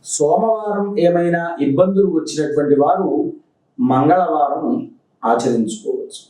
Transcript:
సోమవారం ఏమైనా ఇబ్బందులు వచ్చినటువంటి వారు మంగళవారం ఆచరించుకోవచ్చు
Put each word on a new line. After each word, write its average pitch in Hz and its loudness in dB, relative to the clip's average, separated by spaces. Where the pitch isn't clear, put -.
సోమవారం 202 -2
ఏమైనా 170 0
ఇబ్బందులు 185 2
వచ్చినటువంటి 147 0
వారు 156 0
మంగళవారం 147 0
ఆచరించుకోవచ్చు - -2